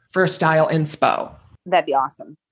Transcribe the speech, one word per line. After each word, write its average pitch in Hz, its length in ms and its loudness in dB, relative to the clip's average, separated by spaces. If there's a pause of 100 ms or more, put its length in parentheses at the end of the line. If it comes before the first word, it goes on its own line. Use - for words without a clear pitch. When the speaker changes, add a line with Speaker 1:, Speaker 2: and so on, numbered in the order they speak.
(100)
Speaker 1:
for 185 120 0
a 175 60 2
style 160 400 2
inspo. - 640 -2 (340)
Speaker 2:
That'd 175 200 0
be 147 80 -4
awesome. 135 420 -6 (160)